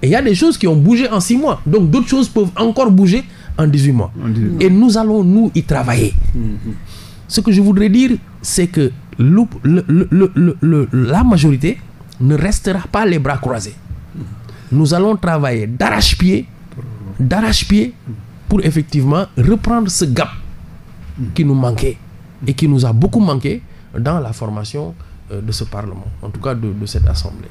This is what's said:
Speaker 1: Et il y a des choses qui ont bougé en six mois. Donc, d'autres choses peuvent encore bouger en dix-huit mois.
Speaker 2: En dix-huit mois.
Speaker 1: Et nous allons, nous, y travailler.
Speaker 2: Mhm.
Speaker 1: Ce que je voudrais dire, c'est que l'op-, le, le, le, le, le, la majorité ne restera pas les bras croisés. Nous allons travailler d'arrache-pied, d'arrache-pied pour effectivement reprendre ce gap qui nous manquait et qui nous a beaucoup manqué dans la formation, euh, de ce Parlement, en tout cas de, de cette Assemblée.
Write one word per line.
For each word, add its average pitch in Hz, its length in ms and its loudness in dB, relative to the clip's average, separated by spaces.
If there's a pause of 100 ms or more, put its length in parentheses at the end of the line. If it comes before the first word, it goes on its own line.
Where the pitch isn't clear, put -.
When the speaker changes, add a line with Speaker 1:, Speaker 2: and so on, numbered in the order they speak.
Speaker 1:
Et 131 60 2
il 135 40 4
y 202 40 4
a 254 60 2
des 226 140 2
choses 320 220 2
qui 190 100 0
ont 160 80 4
bougé 226 340 4
en 208 100 0
six 202 180 0
mois. 277 280 -2
Donc, 170 240 2
d'autres 240 180 2
choses 262 220 0
peuvent 196 260 0
encore 226 360 0
bouger 190 320 4 (340)
en 156 100 2
dix-huit 143 240 2
mois. 107 200 0 (120)
Speaker 2:
En 117 60 -4
dix-huit 110 220 0
mois. 170 120 -2
Speaker 1:
Et 190 60 4
nous 208 280 4
allons, 214 260 2
nous, 196 300 4
y 165 100 0
travailler. 120 500 0 (200)
Speaker 2:
Mhm. 107 240 -2 (720)
Speaker 1:
Ce - 140 -2
que 226 100 0
je 190 100 4
voudrais 202 280 4
dire, 247 220 4 (300)
c'est - 260 -2
que 156 240 0 (260)
l'op-, 160 460 2
le, 165 240 2
le, 175 240 2
le, 190 240 2
le, 175 260 2
le, 147 320 2
la 131 300 2
majorité 160 540 2 (440)
ne 139 140 4
restera 190 440 -2 (120)
pas 208 140 0
les 175 140 2
bras 135 180 -2
croisés. 117 380 -6 (960)
Nous 147 220 2
allons 196 240 2
travailler 139 500 -2
d'arrache-pied, 202 760 0 (760)
d'arrache-pied 208 720 0 (540)
pour 202 160 0
effectivement 151 640 0 (120)
reprendre 214 520 2
ce 175 160 -2
gap 143 240 -2 (1040)
qui 170 120 0
nous 143 100 2
manquait 123 420 -2 (480)
et 139 80 -2
qui 156 140 0
nous 135 180 2
a 117 80 0
beaucoup 190 280 2
manqué 160 400 -2 (360)
dans 147 220 -2
la 120 140 -6
formation, 110 600 -10 (380)
euh, 101 100 -10
de 107 100 -8
ce 104 120 -6
Parlement, 101 420 -10 (160)
en 101 80 -12
tout 101 120 -12
cas 135 120 -4
de, 113 200 -6
de 104 120 -8
cette - 220 0
Assemblée. 92 440 -4